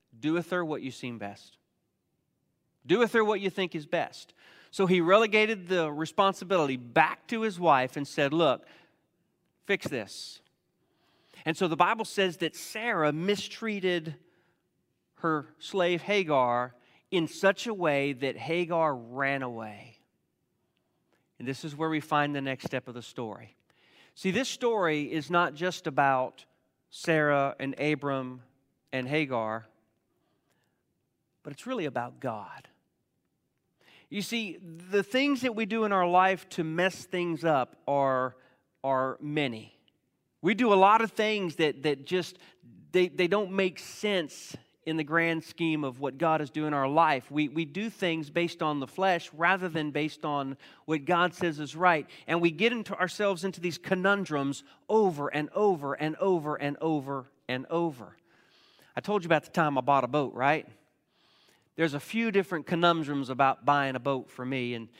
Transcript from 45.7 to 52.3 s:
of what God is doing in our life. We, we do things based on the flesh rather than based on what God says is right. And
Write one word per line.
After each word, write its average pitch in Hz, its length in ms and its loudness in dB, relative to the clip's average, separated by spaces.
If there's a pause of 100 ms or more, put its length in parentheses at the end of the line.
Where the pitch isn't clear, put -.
of 131 160 -6
what 135 180 -4
God 160 220 2
is 147 100 -4
doing 151 180 -4
in 151 60 -2
our 139 140 0
life. 147 420 2
We, 147 200 0
we 160 160 -2
do 190 240 -6
things 160 400 -4
based 170 320 -2
on 151 180 0
the 131 80 -6
flesh 185 460 0
rather 180 340 2
than 156 240 -2
based 147 320 -4
on 139 320 -4 (300)
what 151 180 -2
God 175 300 2
says 160 260 -4
is 143 160 -10
right. 170 320 2 (180)
And 170 140 0